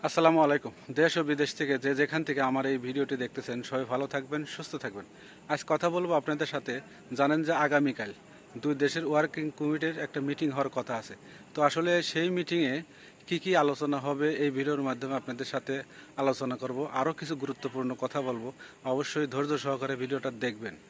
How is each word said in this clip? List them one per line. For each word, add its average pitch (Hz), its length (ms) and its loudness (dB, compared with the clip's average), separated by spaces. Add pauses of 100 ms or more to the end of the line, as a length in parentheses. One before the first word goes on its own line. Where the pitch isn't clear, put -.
আসসালামু 160 440 6
আলাইকুম। 143 260 0 (280)
দেশ 160 200 6
ও - 100 0
বিদেশ 147 280 2
থেকে 139 160 0 (100)
যে 135 60 2 (100)
যেখান 151 280 2
থেকে 139 120 0 (100)
আমার 131 220 0
এই 131 140 2
ভিডিওটি 135 360 0
দেখতেছেন, 123 360 -6 (100)
সবাই 131 240 -2
ভালো 139 220 0
থাকবেন, 139 260 -4 (140)
সুস্থ - 180 -10 (120)
থাকবেন। 101 220 -8 (460)
আজ 147 80 0 (100)
কথা 156 240 4
বলবো 180 260 2
আপনাদের 147 340 -2
সাথে। 131 200 -4 (440)
জানেন 147 280 4
যে 160 60 2 (120)
আগামীকাল 143 460 2 (520)
দুই 147 200 2
দেশের 156 280 2
ওয়ার্কিং 151 340 2 (140)
কমিটির 156 460 0
একটা 151 140 -6 (100)
মিটিং 143 260 0
হওয়ার 135 220 2
কথা 127 240 -2
আছে। - 140 -14 (400)
তো - 40 -4 (100)
আসলে 170 240 2 (180)
সেই 170 260 0
মিটিংয়ে 170 380 2 (540)
কি 175 160 0
কি 185 60 -2 (120)
আলোচনা 143 440 2
হবে, 143 220 0 (160)
এই 147 120 4
ভিডিওর 139 320 0
মাধ্যমে 131 320 -4
আপনাদের 127 320 -8
সাথে 135 220 -4 (480)
আলোচনা 131 400 0
করব। 127 160 -4 (220)
আরও 147 200 2
কিছু 156 220 -6
গুরুত্বপূর্ণ 131 480 -4 (120)
কথা 131 160 -4 (100)
বলবো, 120 200 -6 (440)
অবশ্যই 143 420 0
ধৈর্য 143 180 0 (120)
সহকারে 135 380 -2
ভিডিওটা 131 280 -2 (140)
দেখবেন। 107 300 -6 (160)